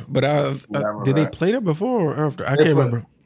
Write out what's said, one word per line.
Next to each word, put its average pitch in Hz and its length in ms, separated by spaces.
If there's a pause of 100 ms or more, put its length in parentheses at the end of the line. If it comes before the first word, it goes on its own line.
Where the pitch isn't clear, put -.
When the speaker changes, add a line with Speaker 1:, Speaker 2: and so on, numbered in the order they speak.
Speaker 1:
but 135 180
I, - 20
Speaker 2:
Yeah, 147 120
I 143 80
Speaker 1:
I, 139 320
Speaker 2:
remember 107 260
Speaker 1:
did 135 100
they 156 80
Speaker 2:
that. 143 100
Speaker 1:
play 175 180
that 247 120
before 185 500
or 151 140
after? 127 200
I - 80
Speaker 2:
They 151 80
Speaker 1:
can't 156 120
Speaker 2:
put 139 100
Speaker 1:
remember. 117 200 (200)